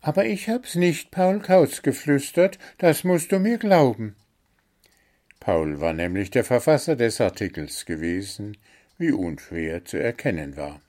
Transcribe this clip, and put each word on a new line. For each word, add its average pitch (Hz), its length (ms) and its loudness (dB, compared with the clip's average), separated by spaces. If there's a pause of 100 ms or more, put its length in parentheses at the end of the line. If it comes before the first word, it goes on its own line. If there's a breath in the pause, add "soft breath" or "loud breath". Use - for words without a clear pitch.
Aber 175 240 0
ich 214 240 -4
hab's 240 260 -4
nicht 175 360 0
Paul 190 300 2
Kauz 185 420 4
geflüstert, 143 760 2 (200 loud breath)
das 165 260 4
musst 180 280 0
du 196 60 2
mir 220 200 2
glauben. 123 560 4 (1300)
Paul 78 400 -2
war 80 120 -2
nämlich 90 380 -4
der - 140 0
Verfasser 143 520 0
des 117 240 0
Artikels 92 680 -4
gewesen, 95 680 -6 (420 soft breath)
wie 165 140 -2
unschwer 82 720 -6
zu - 140 -8
erkennen 76 580 -4
war. 73 320 -10